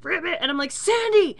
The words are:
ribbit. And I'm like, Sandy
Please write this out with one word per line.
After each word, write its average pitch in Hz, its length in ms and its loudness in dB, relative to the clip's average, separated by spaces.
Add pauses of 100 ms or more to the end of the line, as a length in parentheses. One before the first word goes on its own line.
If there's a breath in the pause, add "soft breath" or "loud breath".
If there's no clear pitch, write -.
ribbit. 339 380 -4
And 262 100 -4
I'm 277 80 -2
like, 277 120 -4
Sandy 427 680 2